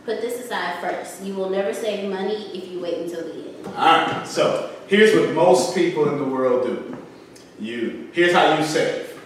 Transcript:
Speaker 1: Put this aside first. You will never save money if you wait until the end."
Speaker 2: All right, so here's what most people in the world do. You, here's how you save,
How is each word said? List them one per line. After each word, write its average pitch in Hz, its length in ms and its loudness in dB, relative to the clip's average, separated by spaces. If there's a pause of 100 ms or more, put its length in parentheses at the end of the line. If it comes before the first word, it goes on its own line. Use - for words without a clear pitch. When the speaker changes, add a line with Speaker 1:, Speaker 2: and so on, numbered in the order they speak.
Speaker 1:
Put 214 180 -4
this 247 220 -6
aside 180 380 -6
first. - 400 -8
You 196 140 -8
will 190 160 -4
never 196 220 0
save 202 360 -4
money 202 480 -4
if 180 140 -10
you 175 80 -8
wait 170 200 -4
until 170 240 -8
the - 100 -10
end." - 340 -14
Speaker 2:
All - 60 -10
right, - 540 2
so - 440 0 (160)
here's 208 320 8
what 160 160 2
most 175 400 4
people 156 340 2
in 139 80 -2
the 135 80 -2
world 131 400 2
do. - 320 -6 (640)
You, 113 540 -6
here's 175 200 4
how 156 240 6
you 151 60 0
save, - 500 -2 (120)